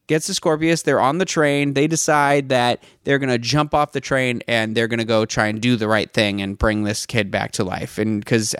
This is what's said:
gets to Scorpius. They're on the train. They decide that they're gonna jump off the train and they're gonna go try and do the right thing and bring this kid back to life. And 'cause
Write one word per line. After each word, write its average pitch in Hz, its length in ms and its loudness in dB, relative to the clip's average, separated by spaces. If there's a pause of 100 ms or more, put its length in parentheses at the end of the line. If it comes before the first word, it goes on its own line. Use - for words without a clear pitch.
gets 156 220 0
to 190 80 -4
Scorpius. 160 480 0
They're 135 160 2
on 135 180 2
the 185 80 0
train. 143 480 0
They 147 140 2
decide 147 640 2
that 123 340 0 (220)
they're 139 120 2
gonna 131 220 0
jump 143 340 0
off 147 200 0
the 135 80 -4
train 127 460 -2
and 113 280 0
they're 113 120 2
gonna 113 160 -2
go 110 220 2
try 110 220 0
and 107 120 -4
do 123 160 2
the 107 120 -2
right 107 260 0
thing 101 300 0
and 98 160 -6
bring 107 240 2
this 104 240 -4
kid 104 240 -2
back 107 220 -4
to 113 100 -4
life. 92 340 -6
And 107 260 -2
'cause 110 360 -2